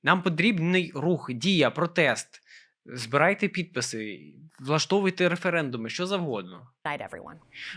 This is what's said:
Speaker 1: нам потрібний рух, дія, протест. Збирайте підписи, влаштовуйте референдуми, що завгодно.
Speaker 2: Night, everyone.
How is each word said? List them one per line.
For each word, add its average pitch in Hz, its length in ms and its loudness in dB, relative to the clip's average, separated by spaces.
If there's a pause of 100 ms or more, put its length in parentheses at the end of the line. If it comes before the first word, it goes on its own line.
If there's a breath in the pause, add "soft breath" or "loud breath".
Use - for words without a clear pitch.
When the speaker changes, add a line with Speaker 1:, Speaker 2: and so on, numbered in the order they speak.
Speaker 1:
нам 175 200 4
потрібний 175 720 2
рух, 143 400 -2
дія, 143 360 4
протест. 156 720 0 (460 loud breath)
Збирайте 143 640 2
підписи, 113 720 -6 (400)
влаштовуйте 180 680 2
референдуми, 156 600 -2
що 180 180 -4
завгодно. 131 640 -4 (140)
Speaker 2:
Night, 147 260 -8
everyone. - 240 -14 (420 loud breath)